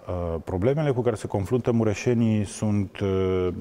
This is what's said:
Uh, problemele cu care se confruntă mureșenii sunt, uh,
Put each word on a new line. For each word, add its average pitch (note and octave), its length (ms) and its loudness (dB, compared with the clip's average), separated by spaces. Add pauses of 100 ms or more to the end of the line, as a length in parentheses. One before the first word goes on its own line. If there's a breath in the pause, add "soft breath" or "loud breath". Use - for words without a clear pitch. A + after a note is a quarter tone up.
Uh, F2 360 -4
problemele C#3 480 0
cu B2 100 0
care A2+ 140 0
se - 120 -8
confruntă A#2 440 0
mureșenii A2+ 720 2
sunt, G#2 540 -2
uh, F#2+ 480 2 (140)